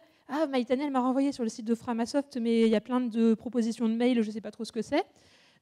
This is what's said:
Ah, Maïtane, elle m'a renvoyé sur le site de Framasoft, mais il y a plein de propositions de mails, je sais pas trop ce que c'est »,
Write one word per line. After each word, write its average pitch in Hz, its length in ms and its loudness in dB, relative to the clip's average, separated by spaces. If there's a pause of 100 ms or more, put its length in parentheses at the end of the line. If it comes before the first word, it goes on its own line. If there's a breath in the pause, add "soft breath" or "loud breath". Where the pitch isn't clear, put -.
(280 soft breath)
Ah, 302 180 -2
Maïtane, 262 360 0
elle 294 100 -4
m'a 262 80 0
renvoyé 262 320 2
sur 262 120 -6
le 226 60 -2
site 220 160 -12
de 233 80 2
Framasoft, 240 640 -4
mais 233 240 2
il 226 80 6
y 220 60 4
a 208 60 2
plein 254 200 -2
de 226 320 4
propositions 226 560 -2
de 226 60 -2
mails, 240 260 2
je 214 80 0
sais 220 100 -8
pas 208 120 -12
trop 226 140 -12
ce - 60 -14
que 220 120 -6
c'est », 302 200 0 (580 soft breath)